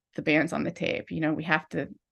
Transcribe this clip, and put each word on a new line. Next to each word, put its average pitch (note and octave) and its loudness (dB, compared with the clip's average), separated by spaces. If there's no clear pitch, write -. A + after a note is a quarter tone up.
the D3+ -8
bands D#3 4
on D3 0
the - 0
tape. - -4
You E3 -4
know, D#3 2
we D#3+ -4
have D#3+ 2
to, D3 -4